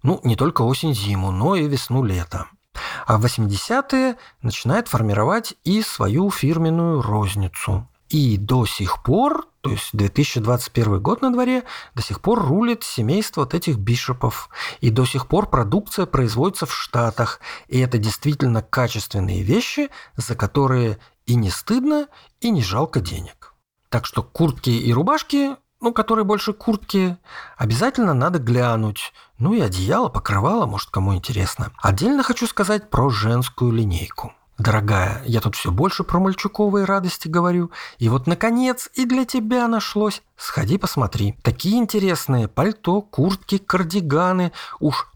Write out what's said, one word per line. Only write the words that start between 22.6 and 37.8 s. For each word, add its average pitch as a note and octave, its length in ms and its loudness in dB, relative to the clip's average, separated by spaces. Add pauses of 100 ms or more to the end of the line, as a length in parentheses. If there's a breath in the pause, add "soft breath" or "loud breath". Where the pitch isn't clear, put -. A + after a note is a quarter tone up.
жалко B2 360 -2
денег. - 540 -8 (360)
Так A#2+ 180 -2
что - 160 -6
куртки C#3+ 480 0
и A#2+ 200 2
рубашки, C#4 640 0 (260)
ну, A#3+ 120 0
которые A3 320 0
больше G3+ 280 0
куртки, G3 600 -2 (420 loud breath)
обязательно E3+ 580 2
надо D#3+ 240 2
глянуть. A#2 720 0 (240 loud breath)
Ну D3+ 160 2
и A#3 80 2
одеяло, A#2 480 0
покрывало, C#3 560 0
может, - 240 -6
кому F#2+ 260 0
интересно. F#2 640 -4
Отдельно F#3 440 2
хочу A#3+ 240 -2
сказать G#3 420 -2
про C3+ 200 2
женскую A#2+ 640 0
линейку. F#2+ 600 -2 (240)
Дорогая, G#2 680 2
я A2+ 140 0
тут G#2 160 -2
всё - 160 -2
больше C3+ 320 0
про F3 160 0
мальчуковые G3 640 2
радости F#3 460 -2
говорю. F3 420 2 (260 loud breath)